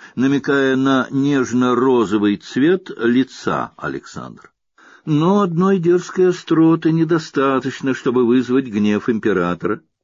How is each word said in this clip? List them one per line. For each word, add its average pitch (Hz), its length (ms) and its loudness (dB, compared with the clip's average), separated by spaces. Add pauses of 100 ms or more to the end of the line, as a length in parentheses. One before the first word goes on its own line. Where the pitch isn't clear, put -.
(160)
намекая 135 640 0
на 135 340 0
нежно-розовый 123 1300 0
цвет 170 600 -2
лица 113 800 -2
Александра. 64 760 -12 (520)
Но 165 380 2
одной 190 380 0
дерзкой 175 500 0
остроты 165 640 2
недостаточно, 139 1000 -2
чтобы 127 320 0
вызвать 123 420 2
гнев 104 420 0
императора. 92 720 0 (220)